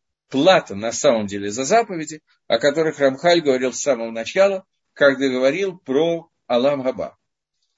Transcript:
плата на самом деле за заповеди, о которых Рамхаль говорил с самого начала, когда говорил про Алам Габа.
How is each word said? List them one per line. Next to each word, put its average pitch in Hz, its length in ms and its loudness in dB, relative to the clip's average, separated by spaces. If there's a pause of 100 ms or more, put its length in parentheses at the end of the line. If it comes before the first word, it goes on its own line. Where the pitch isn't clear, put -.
(300)
плата 151 460 2
на 113 160 -6
самом 113 360 2
деле 101 240 -6
за 123 120 -6
заповеди, 165 580 -2 (260)
о - 100 2
которых 147 420 0
Рамхаль 143 420 2
говорил 131 320 0
с - 80 -10
самого 117 280 -2
начала, 190 560 0 (280)
когда 139 340 2
говорил 151 500 0
про 160 540 -2 (160)
Алам 131 340 0
Габа. 117 360 -6 (600)